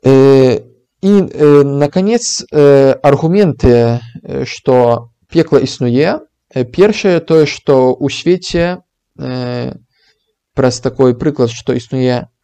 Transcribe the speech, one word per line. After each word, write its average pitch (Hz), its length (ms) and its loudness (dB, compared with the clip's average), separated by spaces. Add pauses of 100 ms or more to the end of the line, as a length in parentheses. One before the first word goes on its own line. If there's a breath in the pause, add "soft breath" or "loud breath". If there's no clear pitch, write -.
Э, 135 560 4 (420)
і, 190 100 0 (100)
э, 147 420 2
наканец, 147 880 -2
э, 139 420 4 (100)
аргументы, 135 960 0 (220 loud breath)
э, 135 220 -8
што 120 680 -2 (160)
пекла 160 320 0
існуе. 131 640 -2 (240)
Э, 127 160 -6
першае 185 540 0
тое, 160 260 2
што 131 480 0
ў 139 160 -4
свеце, 180 720 -4 (400)
э, 127 520 -8 (800)
праз 127 260 -2
такой 127 320 0
прыклад, 131 380 -4
што 123 260 -8
існуе 127 480 -4 (180)